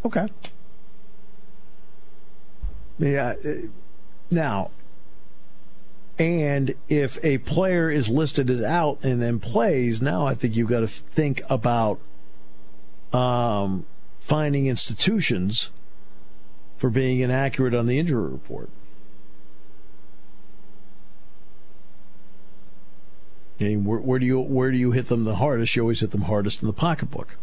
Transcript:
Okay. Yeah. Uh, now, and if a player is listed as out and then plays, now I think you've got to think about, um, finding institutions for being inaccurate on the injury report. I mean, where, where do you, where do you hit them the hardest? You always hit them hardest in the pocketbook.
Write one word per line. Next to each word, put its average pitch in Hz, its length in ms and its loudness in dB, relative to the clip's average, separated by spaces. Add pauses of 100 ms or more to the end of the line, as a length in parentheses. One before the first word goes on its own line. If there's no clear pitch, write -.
Okay. 214 220 0 (2750)
Yeah. 139 340 2 (120)
Uh, 151 80 -2 (760)
now, 139 400 0 (1500)
and 147 560 2 (140)
if 143 340 2
a 139 180 2
player 175 500 2
is 147 180 2
listed 139 420 2
as 123 120 2
out 151 420 2
and 123 180 2
then 117 200 2
plays, 123 600 2
now 156 240 2
I 135 100 0
think 113 200 0
you've 113 140 2
got 120 100 2
to 113 80 2
think - 640 0
about, 117 500 2 (1120)
um, 117 760 2 (340)
finding 143 480 2
institutions 113 1040 0 (1040)
for 131 120 2
being 127 320 2
inaccurate 127 520 2
on 120 120 2
the 127 120 4
injury 135 320 2
report. - 400 -2 (4000)
I - 20 2
mean, 104 220 2
where, 107 140 2
where 131 200 2
do 127 60 2
you, 131 160 4
where 131 300 2
do 127 60 2
you 123 140 4
hit 123 160 2
them 117 160 2
the 107 140 0
hardest? 117 400 2
You 117 60 2
always 113 180 2
hit 110 100 0
them 101 120 2
hardest 104 380 0
in 110 60 0
the 107 60 2
pocketbook. - 680 0